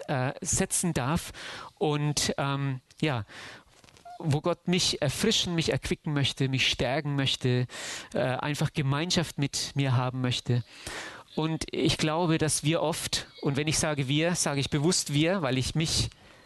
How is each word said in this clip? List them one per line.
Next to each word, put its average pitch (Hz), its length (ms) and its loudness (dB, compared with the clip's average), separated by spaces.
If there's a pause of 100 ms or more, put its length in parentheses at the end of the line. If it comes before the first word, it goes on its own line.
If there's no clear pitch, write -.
äh, 131 320 0
setzen 185 520 0
darf 147 400 -2 (460)
und, 147 600 0
ähm, 139 420 -2 (200)
ja, 131 240 0 (960)
wo 151 220 0
Gott 170 280 -2
mich - 340 2
erfrischen, 180 520 2
mich 160 160 0
erquicken 151 420 -2
möchte, 139 360 0
mich 131 200 2
stärken 143 480 0
möchte, 127 500 2 (480)
äh, 220 40 -2
einfach 139 540 0
Gemeinschaft 151 640 0
mit - 360 -2
mir 139 220 2
haben 127 240 0
möchte? 123 420 0 (720)
Und 156 360 -2
ich - 280 0
glaube, 160 400 2
dass 151 260 0
wir 160 180 2
oft, - 460 -2 (140)
und 143 140 0
wenn 151 120 0
ich 147 100 0
sage 143 300 0
wir, 160 260 2
sage 143 260 0
ich 131 100 -2
bewusst 156 420 2
wir, 165 300 4
weil 131 160 2
ich - 160 -2
mich - 340 0 (380)